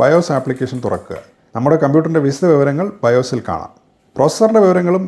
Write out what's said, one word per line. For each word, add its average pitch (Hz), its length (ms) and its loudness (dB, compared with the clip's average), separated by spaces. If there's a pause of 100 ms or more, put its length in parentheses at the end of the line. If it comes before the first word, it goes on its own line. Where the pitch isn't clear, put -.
bios 160 260 2 (100)
ആപ്ലിക്കേഷൻ 131 480 -6
തുറക്കുക. 92 320 -6 (380)
നമ്മുടെ 139 280 0
കമ്പ്യൂട്ടറിൻ്റെ 156 440 0
വിശദ 139 260 -2
വിവരങ്ങൾ 143 340 0 (180)
bios-ൽ 123 440 0
കാണാം. 82 220 -8 (440)
പ്രോസസ്സറിൻ്റെ 220 500 2
വിവരങ്ങളും 180 420 2